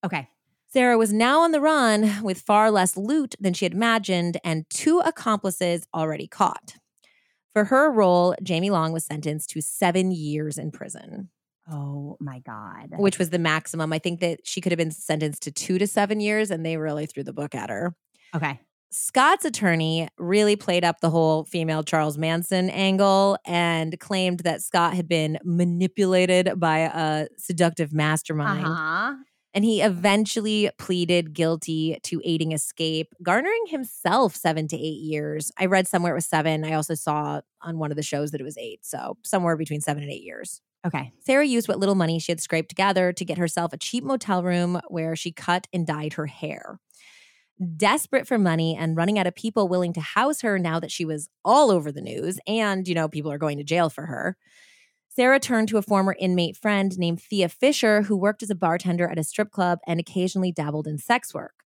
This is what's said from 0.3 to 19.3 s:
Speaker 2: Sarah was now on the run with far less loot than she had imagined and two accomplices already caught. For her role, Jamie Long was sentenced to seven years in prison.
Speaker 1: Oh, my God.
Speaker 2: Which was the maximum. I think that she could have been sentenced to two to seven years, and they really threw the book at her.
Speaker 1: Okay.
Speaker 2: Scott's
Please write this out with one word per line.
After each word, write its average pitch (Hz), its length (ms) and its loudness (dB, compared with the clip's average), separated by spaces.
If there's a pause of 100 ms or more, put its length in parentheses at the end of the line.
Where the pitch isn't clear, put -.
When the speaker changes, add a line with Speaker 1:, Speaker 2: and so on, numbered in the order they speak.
Speaker 2:
Sarah 247 300 4
was 220 140 4
now 247 280 4
on 339 100 6
the 302 100 2
run 220 640 4
with 190 180 -4
far 214 300 6
less 190 260 2
loot 254 440 0
than 190 140 2
she 196 100 -4
had 175 80 0
imagined 190 720 0
and 160 260 -2
two 330 300 2
accomplices 190 960 0
already 156 340 -4
caught. - 480 0 (800)
For 214 100 4
her 262 260 6
role, 180 520 6
Jamie 185 280 0
Long 160 220 2
was 165 140 -4
sentenced 156 440 -6
to 160 100 -6
seven 185 520 2
years 151 460 -4
in 156 120 -6
prison. - 600 -14 (420)
Speaker 1:
Oh, 143 480 -10
my 135 200 -10
God. 107 580 -16
Speaker 2:
Which 196 200 2
was 170 120 -2
the 175 80 -2
maximum. 160 540 -2
I 160 60 -2
think 170 220 -6
that 170 260 -4
she - 140 -8
could 180 100 -2
have 175 80 0
been 160 140 0
sentenced 151 520 -4
to 151 60 -8
two 180 280 -2
to 202 80 2
seven 208 340 0
years, 214 300 0
and 160 140 -4
they 165 120 -2
really 156 300 -4
threw 143 180 -10
the 135 80 -14
book 147 220 -8
at 104 160 -8
her. 165 260 -4 (380)
Speaker 1:
Okay. 143 260 -4 (320)
Speaker 2:
Scott's 311 520 2